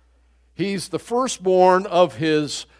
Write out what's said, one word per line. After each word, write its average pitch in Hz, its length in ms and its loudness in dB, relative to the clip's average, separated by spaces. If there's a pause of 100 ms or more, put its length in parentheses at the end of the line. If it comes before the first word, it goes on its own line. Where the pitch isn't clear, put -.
(520)
He's 196 360 -8
the 165 100 -8
firstborn 185 880 2
of 175 300 0
his 151 500 -4 (140)